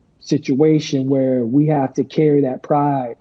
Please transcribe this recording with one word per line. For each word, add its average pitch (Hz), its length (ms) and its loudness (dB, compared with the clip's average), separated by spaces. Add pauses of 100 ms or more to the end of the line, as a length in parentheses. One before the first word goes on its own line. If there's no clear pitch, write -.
(200)
situation 147 880 0
where 131 360 0
we 139 220 2
have 143 280 -2
to 139 100 -2
carry 147 380 2
that 127 200 -4
pride 143 580 -2